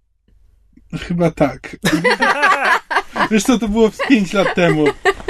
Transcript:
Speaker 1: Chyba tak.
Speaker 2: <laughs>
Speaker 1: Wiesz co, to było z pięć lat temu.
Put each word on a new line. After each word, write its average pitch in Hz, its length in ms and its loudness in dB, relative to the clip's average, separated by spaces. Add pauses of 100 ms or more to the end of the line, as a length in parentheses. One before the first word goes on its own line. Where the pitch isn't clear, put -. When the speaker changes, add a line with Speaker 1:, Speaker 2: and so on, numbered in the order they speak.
(1000)
Speaker 1:
Chyba 170 300 -2
tak. - 460 -4 (720)
Speaker 2:
<laughs> - 800 -2
Speaker 1:
Wiesz 214 120 2
co, 247 160 2
to 220 100 -4
było 220 220 2
z - 80 -10 (100)
pięć 214 240 2
lat 190 220 0
temu. 160 300 2 (460)